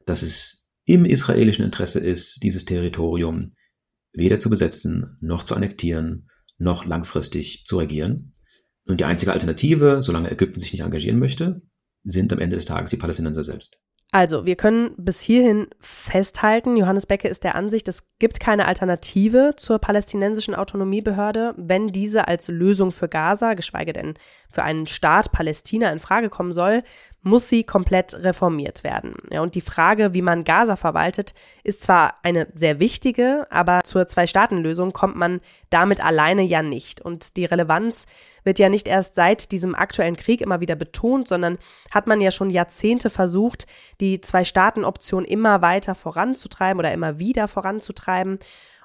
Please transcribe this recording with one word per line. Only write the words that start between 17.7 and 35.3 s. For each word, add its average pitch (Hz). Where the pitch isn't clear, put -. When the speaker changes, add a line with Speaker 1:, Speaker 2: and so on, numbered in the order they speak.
Speaker 2:
es -
gibt 226
keine 208
Alternative 208
zur 220
palästinensischen 208
Autonomiebehörde. 208
Wenn 185
diese 208
als 170
Lösung 185
für -
Gaza, 180
geschweige 165
denn 151
für -
einen 156
Staat 175
Palästina 175
in 160
Frage 214
kommen 180
soll, 196
muss 220
sie 226
komplett 185
reformiert 170
werden. -
Ja, 156
und 170
die 180
Frage, 202
wie 180
man 170
Gaza 190
verwaltet, 170
ist -
zwar 170
eine 175
sehr 151
wichtige, 247
aber 175
zur 185
Zwei-Staaten-Lösung 180
kommt 196
man 175